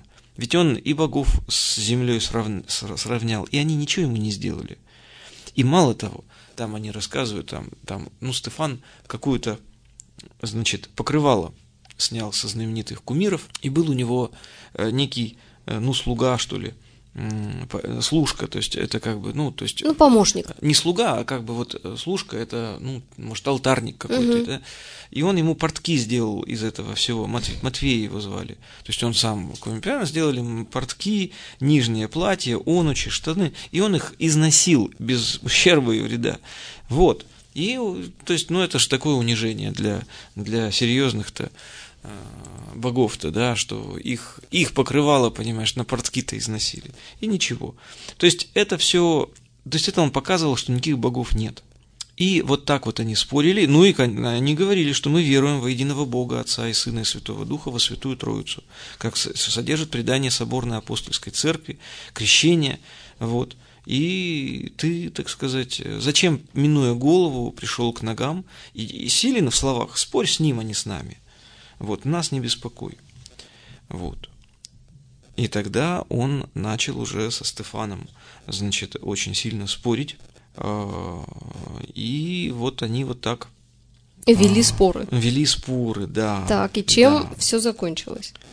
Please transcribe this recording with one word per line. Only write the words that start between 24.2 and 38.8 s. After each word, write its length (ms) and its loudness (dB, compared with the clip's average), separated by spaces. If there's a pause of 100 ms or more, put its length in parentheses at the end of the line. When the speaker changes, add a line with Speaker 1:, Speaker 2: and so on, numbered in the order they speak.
Speaker 2:
Мгм. 80 0
Speaker 1:
да? 160 -6 (500)
И 100 -4
он 160 2
ему 160 4
портки 420 -2
сделал 460 0
из 220 -6
этого 320 -6
всего, 320 -2
Матве-, 340 -4
Матвея 420 0
его 160 -6
звали. 360 -8 (280)
То 60 -20
есть 140 -4
он 100 0
сам, 400 -2 (300)
прямо 220 -2
сделали 340 0
ему 260 -4
портки, 640 -2 (280)
нижнее 480 4
платье, 580 0
онучи, 460 2
штаны, 420 0 (180)
и 100 0
он 140 4
их 220 -2
износил 800 4
без 460 -2
ущерба 500 6
и 80 0
вреда. 380 -2 (500)
Вот. 380 4 (260)
И, 240 -2 (480)
то 80 2
есть, 160 0
ну, 120 2
это 180 0
ж 80 2